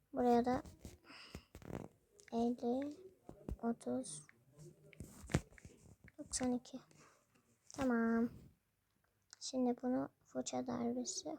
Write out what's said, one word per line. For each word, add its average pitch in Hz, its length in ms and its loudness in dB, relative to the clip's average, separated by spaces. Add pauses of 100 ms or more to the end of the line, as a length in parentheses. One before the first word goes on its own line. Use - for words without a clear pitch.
(120)
Buraya 247 320 6
da 254 180 2 (1700)
elli, 247 640 0 (680)
otuz, 247 640 -2 (1900)
doksan 254 340 0
iki. 247 280 -4 (880)
Tamam. 233 600 4 (1080)
Şimdi 247 420 2
bunu 262 260 0 (280)
fırça 254 300 -2
darbesi. 247 720 -2